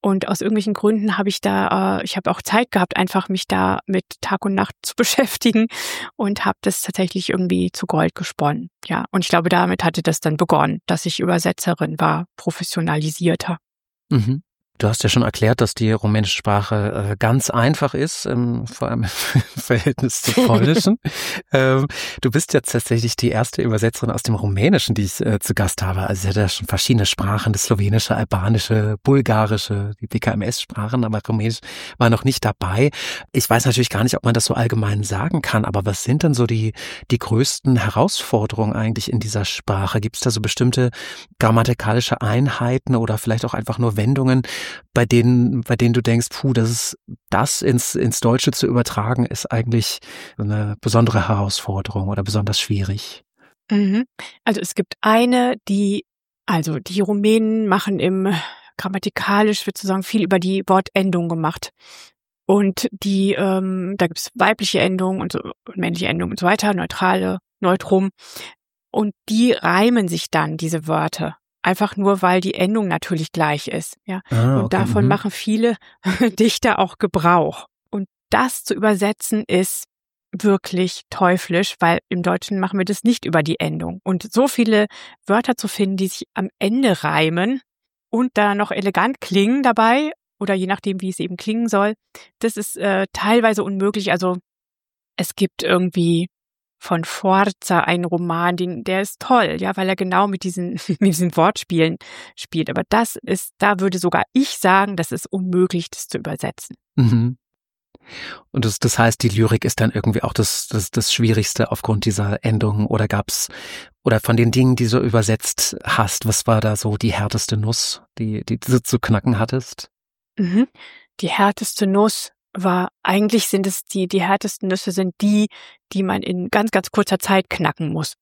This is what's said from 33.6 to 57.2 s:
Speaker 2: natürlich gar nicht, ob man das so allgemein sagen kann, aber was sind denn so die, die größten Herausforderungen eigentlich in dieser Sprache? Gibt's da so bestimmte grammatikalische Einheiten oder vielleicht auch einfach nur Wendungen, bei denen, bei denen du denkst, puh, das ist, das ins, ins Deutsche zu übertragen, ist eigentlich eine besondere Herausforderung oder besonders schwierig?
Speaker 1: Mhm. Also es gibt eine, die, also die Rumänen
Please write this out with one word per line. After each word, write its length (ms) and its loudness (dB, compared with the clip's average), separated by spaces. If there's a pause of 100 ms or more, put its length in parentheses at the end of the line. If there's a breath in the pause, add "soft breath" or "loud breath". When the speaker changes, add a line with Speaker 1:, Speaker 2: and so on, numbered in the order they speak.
Speaker 2:
natürlich 240 2
gar 120 0
nicht, 140 2
ob 80 -6
man 100 2
das 120 0
so 80 0
allgemein 500 0
sagen 380 -2
kann, 220 0
aber 200 -2
was 180 -4
sind 220 0
denn 100 4
so 120 2
die, 260 -2 (400 loud breath)
die 60 2
größten 580 2
Herausforderungen 960 0
eigentlich 400 -2
in 80 0
dieser 240 -2
Sprache? 560 -2
Gibt's 200 -6
da 100 2
so 100 -2
bestimmte 500 2 (480 loud breath)
grammatikalische 840 2
Einheiten 760 0
oder 220 0
vielleicht 260 -2
auch 100 -4
einfach 240 -4
nur 180 2
Wendungen, 460 4 (520 loud breath)
bei 100 6
denen, 580 4
bei 140 0
denen 160 4
du 100 2
denkst, 280 2
puh, 220 -2
das 180 2
ist, 280 -6 (320)
das 320 0
ins, 320 2
ins 260 0
Deutsche 320 2
zu 140 0
übertragen, 600 0
ist 260 -6
eigentlich 460 0 (400 loud breath)
eine 420 -2
besondere 480 2
Herausforderung 800 -2
oder 140 -2
besonders 380 0
schwierig? 640 -4 (480 soft breath)
Speaker 1:
Mhm. 340 2 (400 loud breath)
Also 160 0
es 140 -6
gibt 260 -4
eine, 560 4 (120)
die, 360 0 (420)
also 320 -2
die 220 -4
Rumänen 680 2